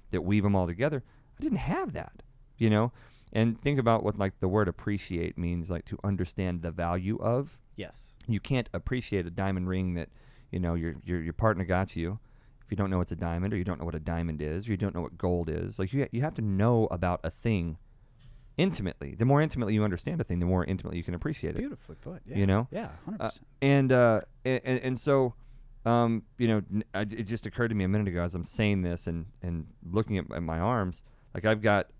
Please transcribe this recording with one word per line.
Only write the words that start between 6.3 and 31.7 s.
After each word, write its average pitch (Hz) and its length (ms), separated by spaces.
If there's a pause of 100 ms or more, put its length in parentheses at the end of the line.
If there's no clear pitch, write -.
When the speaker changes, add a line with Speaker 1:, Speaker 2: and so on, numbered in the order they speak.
Speaker 1:
the 85 100
value 87 480
of. 131 380 (200)
Speaker 2:
Yes. - 360 (140)
Speaker 1:
You 110 140
can't 127 320
appreciate 104 520
a 85 60
diamond 92 380
ring 92 240
that, 85 160 (420)
you 95 80
know, 85 160
your, 82 200 (100)
your, 87 160
your 80 120
partner 104 300
got 92 320
you 85 240 (440)
if - 80
you 104 60
don't 101 120
know 92 120
it's 90 120
a - 40
diamond, 87 360
or 107 40
you 90 60
don't 87 160
know 82 60
what 82 100
a 80 40
diamond 82 420
is, 82 260
or 110 40
you 98 60
don't 98 160
know 87 80
what 82 160
gold 87 320
is. 87 300
Like, 95 140
you, 135 180
you 117 100
have 156 140
to 117 60
know 107 500
about 90 320
a 82 80
thing 87 460 (800)
intimately. 95 580
The 110 100
more 143 160
intimately 120 320
you 107 100
understand 107 380
a - 20
thing, 87 160
the 87 60
more 90 200
intimately 85 320
you 87 60
can 90 100
appreciate - 420
it. - 40
Speaker 2:
Beautifully 254 420
put, 185 240
yeah. 160 120
Speaker 1:
You 101 100
know? 107 240
Speaker 2:
Yeah, 208 180 (160)
hundred 208 140
percent. - 240
Speaker 1:
Uh, - 220
and, 139 260
uh, 120 300 (240)
and, 127 180
and, 127 160
and 127 200
so, 135 340 (520)
um, 117 380 (140)
you 120 100
know, 110 140 (100)
n-, 104 120 (100)
I, 98 80
it 107 220
just 104 220
occurred 117 240
to 110 60
me 101 80
a 90 40
minute 104 200
ago 87 160
as 87 120
I'm 85 80
saying 101 400
this 85 240
and, 85 180 (160)
and 82 260 (160)
looking 101 340
at, 82 140
at 76 120
my 80 160
arms, 98 440 (300)
like, 92 120
I've 107 160
got 104 260 (120)